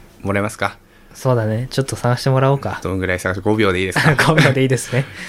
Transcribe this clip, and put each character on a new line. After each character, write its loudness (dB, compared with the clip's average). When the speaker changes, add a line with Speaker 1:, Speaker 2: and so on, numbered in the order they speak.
Speaker 1:
も -4
ら 2
え -2
ま -4
す -14
か？ -6
Speaker 2:
う -20
ん。 -20
そ 0
う 2
だ 0
ね。 -2
ち -2
ょ -2
っ -2
と -8
探 0
し -10
て 2
も 2
ら 4
お 4
う -2
か。 -6
Speaker 1:
ど -2
ん -2
ぐ -2
ら 0
い -2
探 -2
し -4
て、 -8
五 2
秒 4
で 0
い 0
い 0
で -4
す -2
か？ 4
Speaker 2:
<laughs> 2
五 4
秒 4
で 2
い 4
い 0
で 2
す -8
ね。 0